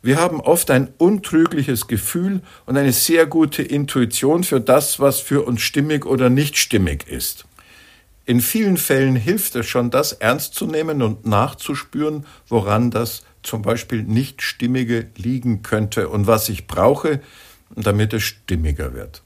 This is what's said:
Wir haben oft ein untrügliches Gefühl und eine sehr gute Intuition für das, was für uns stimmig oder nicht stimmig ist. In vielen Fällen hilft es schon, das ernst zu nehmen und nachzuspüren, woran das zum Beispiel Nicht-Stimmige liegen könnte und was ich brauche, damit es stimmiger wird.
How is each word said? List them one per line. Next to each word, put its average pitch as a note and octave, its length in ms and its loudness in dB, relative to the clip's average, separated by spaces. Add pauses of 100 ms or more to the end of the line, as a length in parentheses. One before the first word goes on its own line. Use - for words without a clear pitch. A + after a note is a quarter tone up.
Wir C3 160 2
haben E3 220 0
oft - 320 2
ein C3+ 260 2
untrügliches E3 880 2
Gefühl F3+ 520 -2 (260)
und C3 120 -2
eine C#3 160 2
sehr E3 320 4
gute D3+ 380 0
Intuition C#3+ 840 0
für C3 160 0
das, C3+ 400 2
was C#3 180 2
für - 260 0
uns A#2+ 160 -2
stimmig D3 440 -2
oder C3 240 2
nicht C#3+ 280 2
stimmig E2+ 520 0
ist. - 380 -8 (760)
In A#2+ 160 2
vielen G3 380 0
Fällen C3+ 400 2
hilft C#3+ 400 -2
es A2+ 80 -4
schon, A#2+ 260 -2
das D3 220 0
ernst B2+ 420 -2
zu F#3 120 -6
nehmen D#3 340 -2
und G#2+ 240 -2
nachzuspüren, C#3 1000 -2 (220)
woran A2 440 0
das A2+ 320 -6 (200)
zum A2+ 180 -8
Beispiel A2 420 -4
Nicht-Stimmige A#2+ 1040 -2 (100)
liegen A#2+ 460 -2
könnte G#2+ 440 -2
und G2+ 200 0
was A2 200 2
ich G2 180 -6
brauche, C#3 540 2 (560)
damit G#2+ 380 0
es G#2+ 100 -2
stimmiger D2+ 680 -4
wird. - 320 -16